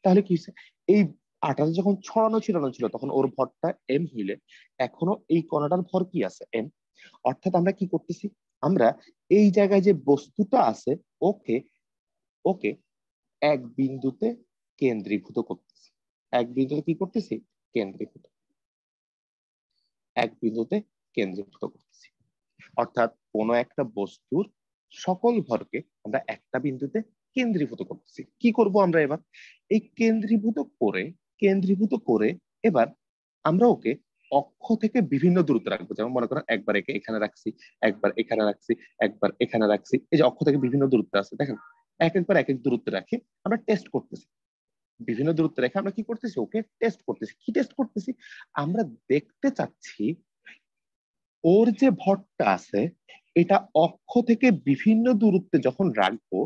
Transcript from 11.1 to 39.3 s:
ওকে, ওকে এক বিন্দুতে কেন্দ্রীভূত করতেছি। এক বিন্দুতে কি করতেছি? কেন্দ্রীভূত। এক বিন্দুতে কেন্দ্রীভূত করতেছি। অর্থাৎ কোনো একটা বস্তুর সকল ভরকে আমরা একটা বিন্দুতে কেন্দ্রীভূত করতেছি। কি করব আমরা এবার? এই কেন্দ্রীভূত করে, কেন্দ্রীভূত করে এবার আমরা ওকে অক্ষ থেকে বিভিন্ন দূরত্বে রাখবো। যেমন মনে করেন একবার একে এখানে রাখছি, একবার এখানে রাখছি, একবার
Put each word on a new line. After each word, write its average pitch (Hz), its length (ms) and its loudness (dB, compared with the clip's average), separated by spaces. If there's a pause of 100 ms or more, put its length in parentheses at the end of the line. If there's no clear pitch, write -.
ওকে, 160 360 -2 (880)
ওকে 180 260 -2 (720)
এক 147 180 0 (180)
বিন্দুতে 135 500 -4 (520)
কেন্দ্রীভূত 107 580 -2 (100)
করতেছি। - 400 -16 (440)
এক 123 140 0 (100)
বিন্দুতে 139 320 -2
কি 165 120 0
করতেছি? 190 340 -4 (400)
কেন্দ্রীভূত। 104 500 -8 (1900)
এক 117 140 0 (120)
বিন্দুতে 113 340 -2 (400)
কেন্দ্রীভূত 98 440 -6
করতেছি। - 480 -16 (680)
অর্থাৎ 117 340 -2 (240)
কোনো 110 180 -2 (120)
একটা - 180 -8 (160)
বস্তুর - 460 -6 (480)
সকল 208 420 -2 (140)
ভরকে 113 300 -4 (260)
আমরা 107 140 -4 (160)
একটা - 320 -10
বিন্দুতে 135 320 -6 (360)
কেন্দ্রীভূত 226 480 -2
করতেছি। - 380 -16 (200)
কি 240 80 2 (100)
করব 202 160 2 (120)
আমরা 165 200 2
এবার? 147 140 -6 (540)
এই 220 60 4 (180)
কেন্দ্রীভূত 220 600 0 (240)
করে, 95 200 0 (400)
কেন্দ্রীভূত 196 500 2 (180)
করে 107 180 2 (400)
এবার 123 180 2 (580)
আমরা 180 300 4
ওকে - 180 -2 (380)
অক্ষ - 340 -2 (180)
থেকে 220 160 0 (140)
বিভিন্ন 175 300 4
দূরত্বে 139 300 0
রাখবো। 87 220 -8
যেমন 117 220 -4
মনে 120 120 0
করেন - 160 -4 (100)
একবার 104 260 -2
একে 131 180 -10
এখানে 110 260 -6
রাখছি, - 240 -10 (400)
একবার 101 220 -2 (120)
এখানে 110 280 -2
রাখছি, - 220 -6 (340)
একবার 101 240 -2 (140)